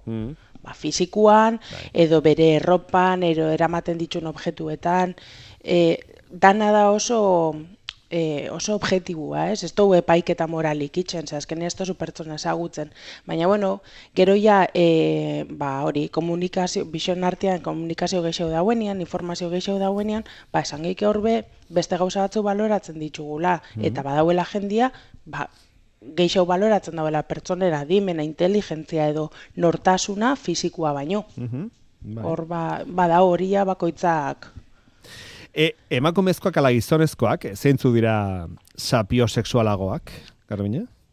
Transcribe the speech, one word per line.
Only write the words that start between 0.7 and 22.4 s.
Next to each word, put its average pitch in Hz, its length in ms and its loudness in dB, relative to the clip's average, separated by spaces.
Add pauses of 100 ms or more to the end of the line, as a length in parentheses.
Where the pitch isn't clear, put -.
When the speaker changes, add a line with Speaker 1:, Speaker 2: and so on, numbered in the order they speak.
Speaker 2:
fisikoan, 214 840 4 (120)
Speaker 1:
Bai. 50 220 -14
Speaker 2:
edo 160 280 6
bere 156 360 6
erropan, 180 680 2
edo 160 260 0
eramaten 165 480 -2
dituen 165 300 -6
objektuetan, 170 880 -2 (480)
e, 170 340 4 (320)
dana 196 420 4
da 208 200 6
oso, 196 640 2 (540)
e, 160 420 -4
oso 208 240 -4
objektibua, 165 760 -2
ez? 214 120 -6
Ez 170 100 -10
dugu 202 220 6
epaiketa 170 520 2
moralik 151 500 -4
itzen, 175 300 -6
ze - 100 -10
azkenean 165 300 -6
ez 175 80 -8
duzu 185 200 -6
pertsona 160 400 -10
ezagutzen. 165 560 -6 (340)
Baina, 165 220 0
bueno, 196 340 0 (340)
gero 185 200 6
ja, 208 380 6
e, 156 760 2
ba, 143 340 -6
hori, 151 260 -2
komunikazio, 180 760 -4
bixon 170 380 -4
artean 185 380 -2
komunikazio 165 600 -4
gehiago 165 300 -4
dauenean, 202 500 0
informazio 175 480 -6
gehiago 185 300 -2
dauenean, 208 440 -2 (280)
ba, 160 100 0
esan 151 220 -8
geike 180 240 -4
hor 208 140 0
be, 226 240 0 (240)
beste 175 280 -2
gauza 185 240 0
batzu 196 220 -2